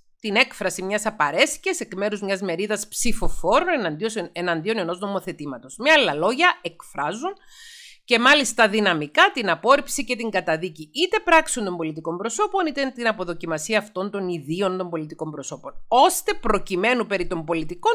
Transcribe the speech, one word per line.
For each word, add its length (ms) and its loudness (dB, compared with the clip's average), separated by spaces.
Την 160 -2
έκφραση 460 0
μιας 240 -4
απαρέσκειας 720 0
εκ 140 -10
μέρους 260 -4
μιας 200 -2
μερίδας 480 -4
ψηφοφόρων 800 2
εναντίον, 640 -2
εναντίον 460 -2
ενός 200 -4
νομοθετήματος. 800 -8
Με 140 0
άλλα 240 4
λόγια, 480 2
εκφράζουν 680 -8
και 140 2
μάλιστα 500 4
δυναμικά 640 2
την 160 -2
απόρριψη 540 2
και 120 -4
την 140 -4
καταδίκη 600 -2
είτε 320 0
πράξεων 400 4
των 120 -4
πολιτικών 400 -6
προσώπων, 500 0
είτε 280 -2
την 120 -4
αποδοκιμασία 720 -2
αυτών 320 -4
των 180 -4
ιδίων 500 -2
των 120 -6
πολιτικών 400 -6
προσώπων. 580 -12
Ώστε 460 4
προκειμένου 720 0
περί 200 -2
των 180 -4
πολιτικών 500 -2